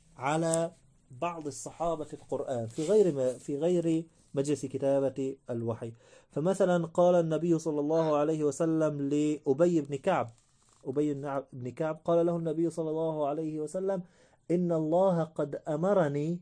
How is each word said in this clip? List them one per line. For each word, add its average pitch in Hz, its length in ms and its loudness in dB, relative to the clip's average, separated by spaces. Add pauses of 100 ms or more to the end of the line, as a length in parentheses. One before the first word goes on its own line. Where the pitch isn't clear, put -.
(160)
على 165 580 0 (360)
بعض 160 360 -6
الصحابة 151 640 -6
القرآن 131 560 -4
في 151 200 -6
غير 196 260 6
ما، 127 240 0
في 143 180 -6
غير 165 500 0 (280)
مجلس 143 320 0
كتابة 135 720 -2 (140)
الوحي. 117 420 -4 (400)
فمثلا 180 540 2
قال 175 280 4
النبي 165 440 2
صلى 156 220 -2
الله 156 360 2
عليه 151 280 2
وسلم 156 560 0
لأبي 151 800 2
بن 143 160 -6
كعب، 135 380 -2 (500)
أبي 147 300 -2
بن 139 120 -8
ع-، 139 160 -4 (100)
بن 123 180 -10
كعب 156 340 -6
قال 170 220 4
له 170 100 0
النبي 165 340 -2
صلى 160 200 -4
الله 156 380 -2
عليه 156 320 -4
وسلم: 185 420 -4 (480)
"إن 175 220 2
الله 165 520 2
قد 147 440 -6
أمرني 160 720 0